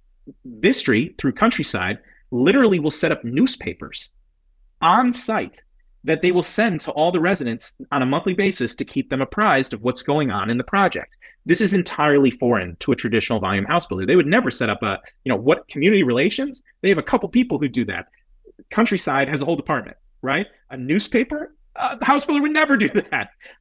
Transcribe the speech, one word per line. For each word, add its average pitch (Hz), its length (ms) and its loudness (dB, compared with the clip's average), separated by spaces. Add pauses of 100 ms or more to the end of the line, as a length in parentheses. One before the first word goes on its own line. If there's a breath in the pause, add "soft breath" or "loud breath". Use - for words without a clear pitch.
(460)
Vistry, 131 720 0
through 135 160 -2
Countryside, - 640 -2 (320 soft breath)
literally 190 500 4
will 151 120 -2
set 160 200 -2
up - 120 -6
newspapers - 880 -4 (680)
on 220 320 4
site - 520 -6 (400)
that 156 180 0
they 180 100 2
will 175 120 2
send 208 360 0
to - 120 -8
all 160 200 2
the 180 80 2
residents 156 560 -2 (160)
on 143 100 2
a 127 40 2
monthly 160 280 0
basis 180 420 0
to - 100 -8
keep - 240 -6
them 135 120 -2
apprised 139 520 0
of 110 80 -8
what's 123 200 -2
going 143 300 0
on 101 180 -4
in 117 80 0
the 127 60 -4
project. - 540 -2 (280 loud breath)
This 170 140 4
is 196 140 2
entirely 147 580 2
foreign 104 460 -2
to - 160 -2
a - 20 0
traditional 110 440 -2
volume 98 260 -2
house 165 220 0
builder. 95 180 -6
They 127 100 4
would 160 120 4
never 208 220 2
set 117 200 -2
up 104 140 -4
a, 98 160 -2 (260 loud breath)
you 131 40 -2
know, 120 60 2
what, 123 320 0
community 190 360 2
relations? 175 600 0 (180 soft breath)
They 190 80 2
have 190 80 4
a 147 60 -2
couple - 240 0
people 240 300 2
who 143 100 0
do 120 180 -2
that. 92 220 -8 (640)
Countryside 151 580 0
has 143 140 -2
a 139 40 -4
whole 165 120 0
department, 131 400 -6 (240)
right? 143 260 -2 (220 soft breath)
A 131 80 -14
newspaper? 208 800 -2 (200)
Uh, - 200 -4
the 226 100 -6
house 285 180 2
builder 294 180 0
would 302 100 0
never 302 260 2
<laughs> 208 80 2
do 147 40 0
that. 135 420 -4 (300 loud breath)